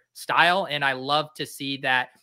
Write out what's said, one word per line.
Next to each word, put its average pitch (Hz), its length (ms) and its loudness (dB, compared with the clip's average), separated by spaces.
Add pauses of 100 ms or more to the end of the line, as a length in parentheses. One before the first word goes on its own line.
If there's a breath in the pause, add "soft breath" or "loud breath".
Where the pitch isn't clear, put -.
(120)
style, 165 580 2
and 143 140 -2
I 135 80 2
love 143 420 -2
to 147 120 -8
see 139 320 -8
that 131 320 0 (120)